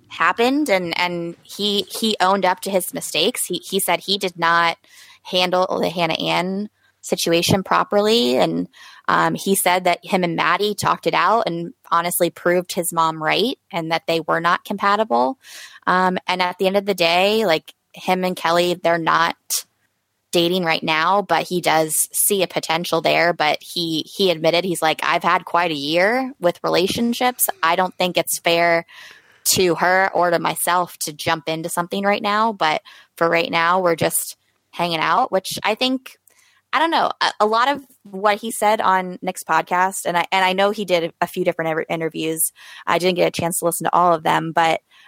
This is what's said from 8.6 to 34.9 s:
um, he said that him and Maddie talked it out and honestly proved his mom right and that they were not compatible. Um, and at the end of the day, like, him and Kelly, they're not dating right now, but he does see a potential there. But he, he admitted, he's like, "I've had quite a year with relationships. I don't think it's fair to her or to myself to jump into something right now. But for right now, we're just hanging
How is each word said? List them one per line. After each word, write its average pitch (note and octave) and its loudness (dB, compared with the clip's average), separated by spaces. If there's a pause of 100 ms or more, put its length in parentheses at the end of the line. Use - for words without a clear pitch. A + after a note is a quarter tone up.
um, E3 2
he F#3+ 0
said F3+ 0
that E3+ 2
him F3+ 0
and E3+ -2
Maddie F3+ 0
talked E3 -2
it D#3+ 0
out F3+ 2
and E3+ -6 (180)
honestly E3+ 0
proved F3+ 0
his F3 -4
mom D#3+ 0
right D#3+ 0 (140)
and E3 -4
that E3 -2
they E3 0
were E3 0
not E3+ 0
compatible. A3 0 (480)
Um, F#3 2 (100)
and F#3 -2
at F3+ -2
the F#3+ 0
end F#3+ 2
of G3 0
the G3+ 0
day, F#3 2
like, D#3+ 0 (200)
him F#3 -2
and F#3 -2
Kelly, F3 2
they're E3+ 2
not D#3+ 2 (960)
dating F3 0
right D#3+ -2
now, E3 2
but D#3+ 0
he F3+ -2
does D#3 2 (220)
see G3 0
a E3 -2
potential E3 -2
there. D#3 2
But D3+ 0
he, E3 -6
he F#3+ -2
admitted, E3 0
he's F3+ -4
like, D#3 0
"I've D#3+ 0
had F3 0
quite F3 0
a D#3 -4
year F#3+ 0
with F3 0
relationships. A#3 0 (160)
I E3 2
don't F#3 0
think F3+ 0
it's - -2
fair E3+ 2 (680)
to F3+ 4
her F#3 2
or F3 2
to E3+ 2
myself E3+ -2
to D#3 -8
jump D#3+ -4
into D#3+ -6
something F3+ -4
right G3+ 0
now. G#3+ 0
But D#3 0 (340)
for E3+ 2
right E3+ 0
now, E3+ 2
we're E3+ 2
just - -4 (320)
hanging E3+ -2